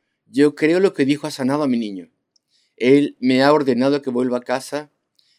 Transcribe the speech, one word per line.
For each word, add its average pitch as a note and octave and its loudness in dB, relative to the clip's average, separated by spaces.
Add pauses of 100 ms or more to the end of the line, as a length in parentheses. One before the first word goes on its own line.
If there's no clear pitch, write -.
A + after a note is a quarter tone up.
(260)
Yo C#3+ 2
creo D#3 0
lo F#3+ 0
que C#3+ -2
dijo, C#3+ -2
ha D3 -10
sanado C#3+ -4
a C#3 -2
mi B2 -2
niño. G2 -10 (680)
Él C#3 2
me B2+ 0
ha C#3+ 4
ordenado C#3 0
que C#3 -8
vuelva B2 -2
a A#2+ -16
casa. C#3 -8 (480)